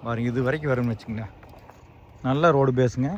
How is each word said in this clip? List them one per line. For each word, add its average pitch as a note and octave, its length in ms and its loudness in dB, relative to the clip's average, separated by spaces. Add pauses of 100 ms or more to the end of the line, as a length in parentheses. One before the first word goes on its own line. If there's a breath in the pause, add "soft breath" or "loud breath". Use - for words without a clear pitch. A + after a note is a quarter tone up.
பாருங்க, A#2 260 -2
இது B2 180 -2
வரைக்கும் D3+ 240 -2
வரும்னு A#2+ 220 0
வச்சுக்கோங்களேன். A2 400 -10 (880)
நல்ல D3 280 4
ரோடு C#3 280 4
பேஸுங்க. B2+ 380 0